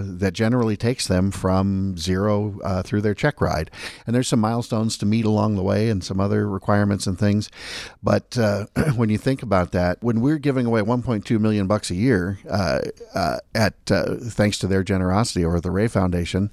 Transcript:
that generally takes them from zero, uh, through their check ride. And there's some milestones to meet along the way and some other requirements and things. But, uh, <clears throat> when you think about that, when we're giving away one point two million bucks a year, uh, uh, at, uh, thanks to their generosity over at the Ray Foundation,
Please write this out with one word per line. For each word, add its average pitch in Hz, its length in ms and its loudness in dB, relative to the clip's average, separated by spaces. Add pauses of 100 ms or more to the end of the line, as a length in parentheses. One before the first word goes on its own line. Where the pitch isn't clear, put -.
that 95 260 -2
generally 113 460 2
takes 120 280 -2
them 95 240 2
from 95 680 0
zero, 101 640 -2
uh, 92 180 -2
through 104 200 -2
their 104 120 0
check - 280 -2
ride. 80 280 -2 (380)
And 117 80 0
there's 127 140 0
some 127 100 2
milestones 113 600 0
to 107 60 -2
meet 110 200 2
along 107 320 2
the 92 60 -2
way 101 260 2
and 101 120 0
some 95 200 -4
other 104 260 2
requirements 101 580 0
and 95 140 -2
things. 104 300 2 (520)
But, - 360 0
uh, 104 380 0
<clears throat> 127 200 0
when 113 140 0
you 107 80 2
think 135 260 -2
about 95 300 0
that, 90 280 0
when 113 200 0
we're 151 160 2
giving 131 280 0
away 113 160 2
one 120 200 0
point 117 240 -2
two 113 140 0
million 107 280 2
bucks 104 240 0
a 87 40 -2
year, 95 440 2 (100)
uh, 80 340 0 (300)
uh, 67 260 -2 (140)
at, 107 200 0 (180)
uh, 95 240 2
thanks 107 440 -2
to 101 80 -2
their 95 140 2
generosity 92 640 0
over 85 140 2
at 82 60 -2
the 90 80 -2
Ray 104 180 2
Foundation, 92 640 0